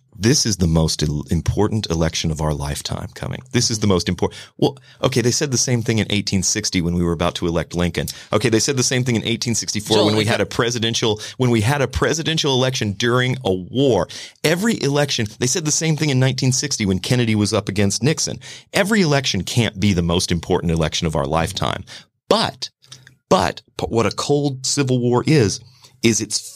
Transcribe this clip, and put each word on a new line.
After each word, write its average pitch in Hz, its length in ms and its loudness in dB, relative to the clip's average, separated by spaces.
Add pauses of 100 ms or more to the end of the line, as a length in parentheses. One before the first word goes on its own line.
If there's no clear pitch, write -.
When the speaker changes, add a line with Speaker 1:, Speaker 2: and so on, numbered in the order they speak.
(200)
Speaker 1:
This 117 260 4
is 104 100 0
the 92 100 2
most 80 380 2
el-, 73 260 -2
important 104 600 0
election 80 420 -2
of 76 80 -6
our 78 120 0
lifetime 71 600 -6
coming. - 240 -8 (140)
This 123 180 0
is 110 80 -4
the 104 80 -2
most 92 220 2
impor-, 92 260 -2 (220)
well, - 200 -2 (240)
okay, 131 200 0
they 120 100 2
said 139 220 -2
the 120 60 -2
same 123 240 0
thing 113 160 0
in 98 120 0
eighteen 98 320 0
sixty - 380 -2
when 85 140 0
we 87 100 0
were 85 80 2
about 85 240 -2
to 85 100 -4
elect 85 300 -2
Lincoln. 85 320 -2 (240)
Okay, 107 160 2
they 110 100 4
said 139 180 -2
the 123 60 -2
same 127 220 0
thing 123 100 0
in 107 100 0
eighteen 113 300 -2
sixty-four 107 440 -2
Speaker 2:
Joel, 107 80 4
Speaker 1:
when 107 100 2
we 110 60 2
Speaker 2:
is 104 60 0
Speaker 1:
had 113 120 2
Speaker 2:
that - 20 2
Speaker 1:
a 95 40 -2
presidential, 113 760 0 (160)
when 127 140 2
we 117 100 4
had 135 220 2
a 123 40 2
presidential 147 680 0
election 127 420 0
during 123 500 0
a 98 80 2
war. 95 560 2 (340)
Every 180 400 0
election, 139 440 0 (120)
they 127 80 0
said 165 180 -2
the 151 60 -2
same 160 260 0
thing 151 140 0
in 127 80 2
nineteen 131 320 2
sixty 139 340 -2
when 92 140 2
Kennedy 117 380 0
was 104 160 2
up 104 160 0
against 101 340 0
Nixon. 147 380 -2 (320)
Every 202 300 2
election 139 420 0
can't - 340 0
be 101 140 4
the 87 100 2
most 85 300 0
important 87 400 0
election 82 340 0
of 78 80 -2
our 71 120 0
lifetime. 80 580 -2 (440)
But, - 420 -2 (580)
but 185 340 2 (140)
p-, - 100 -6
what 113 200 2
a - 40 0
cold 143 560 -2
civil 131 320 2
war 120 300 2
is, 131 320 4 (420)
is 113 180 4
it's 107 200 -6 (160)